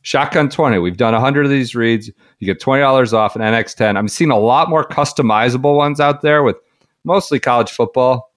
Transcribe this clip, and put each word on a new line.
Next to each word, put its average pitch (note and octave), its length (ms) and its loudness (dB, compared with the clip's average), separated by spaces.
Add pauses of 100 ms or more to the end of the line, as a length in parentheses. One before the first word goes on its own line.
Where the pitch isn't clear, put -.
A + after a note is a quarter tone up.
Shotgun C#3+ 480 -2
twenty. B2 280 0
We've F2+ 180 -4
done A2+ 180 0
a A2+ 60 0
hundred C#3+ 240 0
of C#3 60 0
these C3 260 -2
reads. A2+ 340 0 (300)
You G2 60 -6
get F#2+ 140 -4
twenty C3+ 220 0
dollars C3 320 2
off G#2+ 220 0
an A2+ 40 -6
N A2 140 0
X A2+ 180 -2
ten. G#2+ 240 0
I'm G#2 120 -2
seeing D#3 240 0
a A2 60 2
lot B2 300 2
more D#3 160 0
customizable C3 920 0
ones D3 240 0
out C#3+ 220 0
there D3 200 2
with A#2 140 0 (480)
mostly E3+ 340 -2
college A#2+ 320 0
football B2+ 680 -2